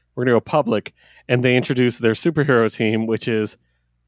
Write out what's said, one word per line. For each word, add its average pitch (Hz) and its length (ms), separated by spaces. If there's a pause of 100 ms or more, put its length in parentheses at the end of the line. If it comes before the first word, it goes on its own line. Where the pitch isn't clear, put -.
(160)
we're 123 80
gonna 123 120
go 110 40
public." 135 540 (340)
And 123 160
they 127 140
introduce 123 400
their 113 160
superhero 135 600
team, 113 340
which 113 200
is 110 300 (500)